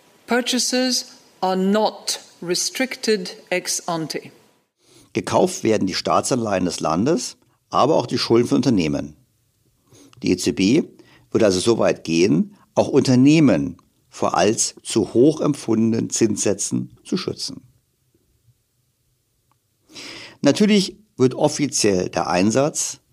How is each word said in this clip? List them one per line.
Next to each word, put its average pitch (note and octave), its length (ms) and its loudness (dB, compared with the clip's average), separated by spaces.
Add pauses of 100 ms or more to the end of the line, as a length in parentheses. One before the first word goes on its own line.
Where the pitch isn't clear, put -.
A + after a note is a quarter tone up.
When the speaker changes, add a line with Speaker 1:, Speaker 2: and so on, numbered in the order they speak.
(260)
Speaker 1:
Purchases B3 920 -2 (220)
are F#3 140 0
not G3 640 -2 (220)
restricted F#3 920 -4 (160)
ex F3+ 360 -4
ante. D#3+ 460 -6 (800)
Speaker 2:
Gekauft C#3+ 500 0
werden G#2+ 240 2
die F2 80 -4
Staatsanleihen G2+ 680 0
des E2+ 160 -4
Landes, F2+ 560 -2 (400)
aber C3 200 4
auch D3+ 100 0
die B2 120 -4
Schulden A#2 300 2
von C#3+ 80 0
Unternehmen. D#2+ 600 -2 (1080)
Die - 80 0
E F#2 60 4
Z - 200 -2
B A2+ 260 2 (480)
würde A2 160 2
also F#2 140 2
so A2+ 180 2
weit G2+ 260 0
gehen, G2+ 520 2 (180)
auch G#2+ 140 2
Unternehmen B2+ 880 4 (320)
vor - 280 -4
als G#2+ 460 0
zu - 300 -2
hoch D3 280 4
empfundenen A2+ 680 -2
Zinssätzen - 920 -2
zu - 120 -4
schützen. - 460 -8 (2750)
Natürlich G3 540 2 (200)
wird B2+ 180 2
offiziell A2 720 0
der - 200 -4
Einsatz A2 720 0 (120)